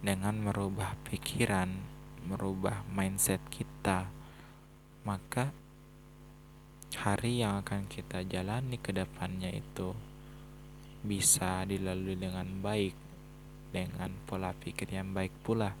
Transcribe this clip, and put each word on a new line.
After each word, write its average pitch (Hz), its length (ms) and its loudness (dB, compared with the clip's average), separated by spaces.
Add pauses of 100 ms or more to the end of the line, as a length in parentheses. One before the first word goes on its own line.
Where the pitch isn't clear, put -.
Dengan 98 320 4
merubah 101 720 2
pikiran, 98 640 4 (560)
merubah 95 640 2
mindset 98 560 4
kita, - 640 0 (960)
maka 123 480 0 (1400)
hari 117 400 4
yang 101 240 4
akan 101 240 0
kita 95 400 -4
jalani 110 560 0
ke - 80 0
depannya 92 640 0
itu 95 400 -4 (1120)
bisa 95 560 6
dilalui 95 560 0
dengan 92 240 -2 (160)
baik, 101 320 2 (800)
dengan 92 400 -2 (160)
pola 92 240 0
pikir - 400 -6
yang 95 240 -2
baik 95 240 0
pula. 113 420 4